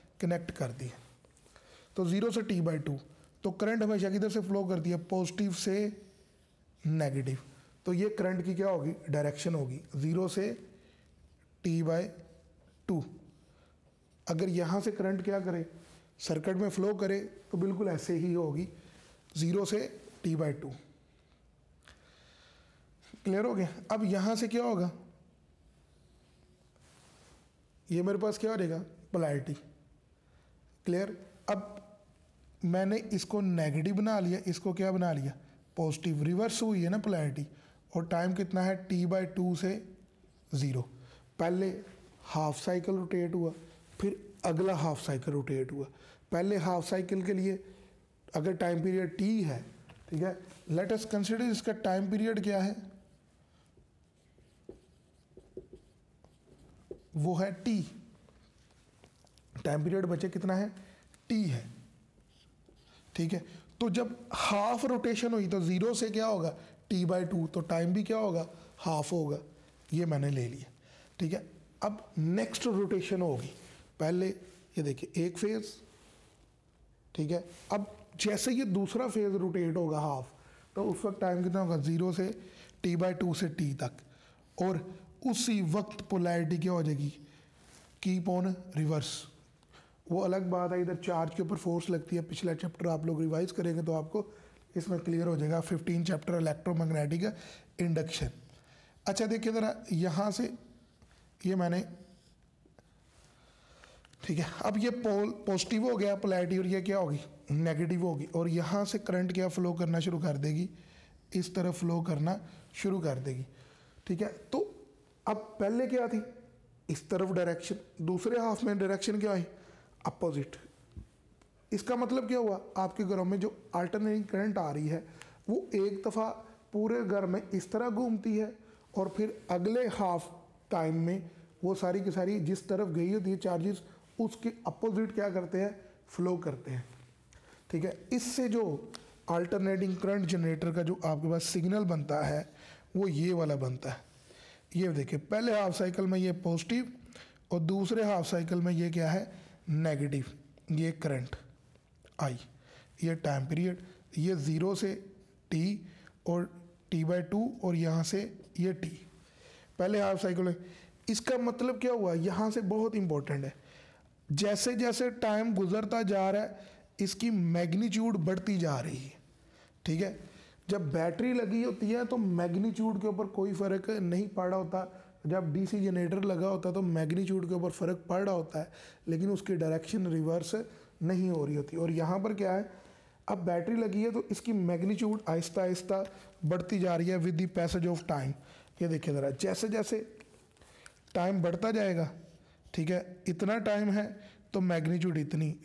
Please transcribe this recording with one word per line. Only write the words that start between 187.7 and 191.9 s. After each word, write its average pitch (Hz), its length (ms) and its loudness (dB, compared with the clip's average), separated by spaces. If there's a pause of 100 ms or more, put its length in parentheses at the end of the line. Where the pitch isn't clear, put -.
of 175 180 2
time। 139 260 -2 (500)
ये 170 60 2
देखिए 160 260 0
ज़रा, 139 180 2
जैसे 190 380 -2
जैसे 214 300 0 (1120)
time 185 280 2
बढ़ता 175 300 2
जाएगा, 185 380 2 (640)